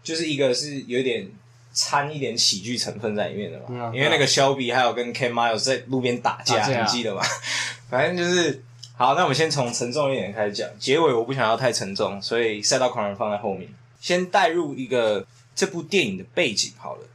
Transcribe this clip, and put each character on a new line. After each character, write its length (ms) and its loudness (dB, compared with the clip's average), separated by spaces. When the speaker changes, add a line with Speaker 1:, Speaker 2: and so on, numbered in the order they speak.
Speaker 1:
就 100 -6
是 160 -4
一 60 0
个 180 4
是 280 -4
有 200 -2
点 300 -2
掺 420 0
一 60 -8
点 180 -4
喜 220 2
剧 180 -6
成 220 -6
分 160 -2
在 140 -2
里 60 -8
面 140 -6
的 100 -12
嘛， 100 -16
Speaker 2:
嗯 100 -8
啊， 160 -6
Speaker 1:
因 60 -2
为 80 2
那 80 2
个 100 4
Shelby 480 2
还 60 4
有 120 4
跟 200 -4
Ken 180 -2
Miles 280 2
在 180 2
路 140 0
边 200 0
打 200 -2
架， 160 2
Speaker 2:
打 120 2
架 120 2
啊。 40 2
Speaker 1:
你 60 2
记 120 -2
得 120 -2
吗？ 60 -4
<laughs> 340 -6
反 160 2
正 120 0
就 120 0
是， 320 2
好， 200 4
那 60 4
我 60 4
们 80 2
先 140 4
从 220 0
沉 180 -2
重 220 0
一 40 0
点 180 -4
开 120 0
始 60 -2
讲， 260 -6
结 220 4
尾 140 6
我 100 2
不 100 -2
想 140 2
要 80 4
太 160 2
沉 240 -4
重， 260 -2
所 160 -2
以 240 0
赛 160 2
道 120 2
狂 180 -2
人 80 -4
放 160 -2
在 60 -2
后 160 -4
面。 160 -10
先 240 0
带 240 2
入 260 -2
一 100 -6
个 400 2
这 100 0
部 160 -6
电 240 0
影 120 -4
的 60 -10
背 200 2
景 240 -4
好 180 -12
了。 60 -18